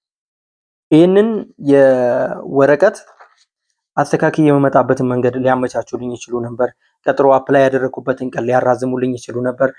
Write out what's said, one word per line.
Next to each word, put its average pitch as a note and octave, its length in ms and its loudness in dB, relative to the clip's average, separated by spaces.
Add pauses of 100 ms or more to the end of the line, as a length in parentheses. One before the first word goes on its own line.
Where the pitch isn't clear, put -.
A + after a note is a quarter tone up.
(920)
ይህንን F#3 380 4 (400)
የወረቀት C3+ 1300 2 (1000)
አስተካክዬ D3+ 480 0
የምመጣበትን C3+ 640 2
መንገድ B2 280 -2
ሊያመቻቹልኝ B2 760 -4
ይችሉ A#2 300 -10
ነበር። A#2+ 280 -4 (360)
ቀጥሮ C#3 260 0
አፕላይ C3+ 300 2
ያደረኩበትን C3 680 -4
ቀን B2+ 140 -8
ሊያራዝሙልኝ B2+ 680 -2
ይችሉ A#2+ 280 -12
ነበር። B2+ 360 -2